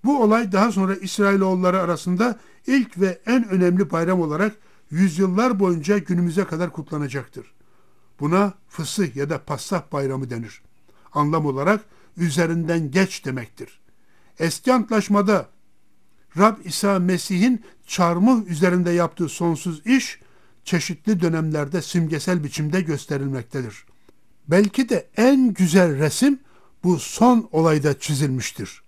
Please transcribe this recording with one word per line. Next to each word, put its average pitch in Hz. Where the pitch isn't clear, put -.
Bu 269
olay 214
daha 208
sonra 190
İsrailoğulları 190
arasında 180
ilk 254
ve 185
en 233
önemli 180
bayram 170
olarak 165
yüzyıllar 190
boyunca 180
günümüze 175
kadar 165
kutlanacaktır. 143
Buna 185
Fısıh 156
ya 143
da 156
Passah 156
bayramı 135
denir. 117
Anlam 151
olarak 151
üzerinden 165
geç 185
demektir. -
Eski 165
Antlaşmada 202
Rab 208
İsa 196
Mesih'in 185
çarmıh 185
üzerinde 175
yaptığı 170
sonsuz 165
iş 247
çeşitli 180
dönemlerde 160
simgesel 160
biçimde 151
gösterilmektedir. 139
Belki 202
de 196
en 254
güzel 170
resim 254
bu 175
son 233
olayda 151
çizilmiştir. 131